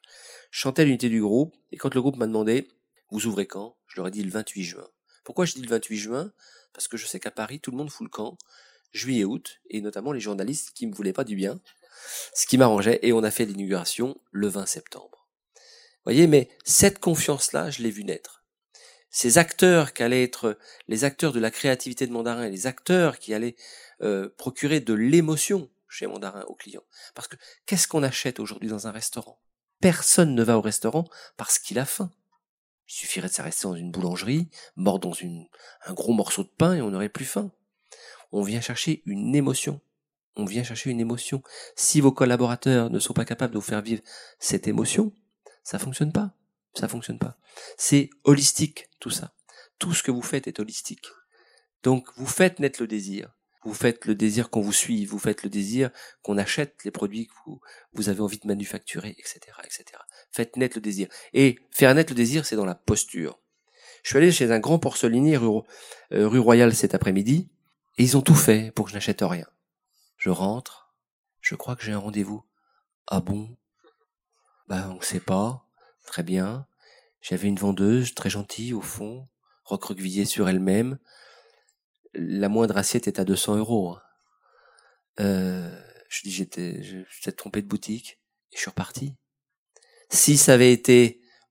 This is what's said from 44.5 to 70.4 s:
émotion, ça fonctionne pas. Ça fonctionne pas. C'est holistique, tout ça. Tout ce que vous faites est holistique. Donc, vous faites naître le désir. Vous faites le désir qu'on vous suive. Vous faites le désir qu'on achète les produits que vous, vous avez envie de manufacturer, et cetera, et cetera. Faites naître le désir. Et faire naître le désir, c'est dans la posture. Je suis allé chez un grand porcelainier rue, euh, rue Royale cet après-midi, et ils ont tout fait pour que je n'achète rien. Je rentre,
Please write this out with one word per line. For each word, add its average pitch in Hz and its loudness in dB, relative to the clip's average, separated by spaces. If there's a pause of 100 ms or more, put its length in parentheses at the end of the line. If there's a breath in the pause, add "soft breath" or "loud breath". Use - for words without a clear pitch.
émotion, 113 0 (500 soft breath)
ça - -8
fonctionne 151 -4
pas. 202 -2 (420)
Ça - -4
fonctionne 117 -8
pas. - -8 (400 loud breath)
C'est 143 4 (140)
holistique, 143 2 (100)
tout - -10
ça. - -10 (460 loud breath)
Tout 170 -4
ce - 0
que 135 -2
vous 123 -2
faites 135 -4
est - -10
holistique. - -10 (800 soft breath)
Donc, 131 2
vous 131 -12
faites 180 2
naître 139 -2
le 117 -4
désir. 101 -8 (320)
Vous 107 -8
faites 117 0
le 107 0
désir 107 0
qu'on 113 -2
vous 101 -2
suive. 104 -2
Vous 104 -6
faites - -4
le 104 -6
désir 104 -2 (320 loud breath)
qu'on 104 -2
achète 143 -4
les 101 -8
produits 107 -6
que - -20 (120)
vous, - -18 (320 loud breath)
vous 104 -4
avez 98 0
envie 104 -4
de 104 -12
manufacturer, 101 -8
et - -20
cetera, - -18
et - -20
cetera. - -18 (260 loud breath)
Faites - -6
naître 123 -2
le 110 -8
désir. 98 -4 (240 loud breath)
Et 131 4 (120)
faire 135 8
naître 160 2
le 123 -6
désir, 131 2
c'est 110 -4
dans 101 0
la 90 -4
posture. - -4 (600 loud breath)
Je - -10
suis 135 2
allé 170 8
chez 120 2
un 110 4
grand 160 2
porcelainier 131 2
rue, 110 2 (500 loud breath)
euh, 104 4
rue 120 4
Royale 117 8
cet - 0
après-midi, 101 2 (480)
et 120 6
ils 127 6
ont 131 4
tout 156 8
fait 110 4
pour 104 -2
que - -16
je 104 -8
n'achète 101 -4
rien. 87 -2 (720)
Je - -4
rentre, 98 -4 (460)